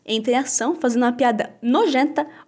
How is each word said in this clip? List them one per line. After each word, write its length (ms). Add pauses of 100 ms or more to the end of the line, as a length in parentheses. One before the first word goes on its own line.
entra 280
em 40
ação, 380
fazendo 300
uma 80
piada 500
nojenta, 640 (220)